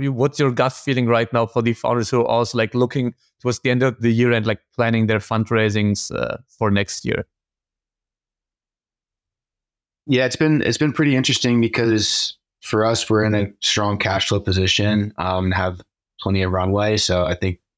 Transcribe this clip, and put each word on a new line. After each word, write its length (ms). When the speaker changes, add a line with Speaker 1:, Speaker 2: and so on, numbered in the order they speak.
Speaker 1:
what's 280
your 120
gut 220
feeling 320
right 280
now 120
for 160
the 120
founders 360
who 120
are 60
also, 300
like, 160
looking 400
towards 180
the 100
end 140
of 160
the 120
year 200
and, 160
like, 140
planning 340
their 120
fundraisings, 960
uh, 220
for 140
next 320
year? 240
Speaker 2:
Yeah, 180
it's 100
been, 260
it's 160
been 160
pretty 220
interesting 460
because 760
for 240
us, 240
we're 140
in 120
a 120
strong 360
cash 320
flow 100
position, 800
um, 340
have 300
plenty 200
of 100
runway. 460
So 280
I 100
think 240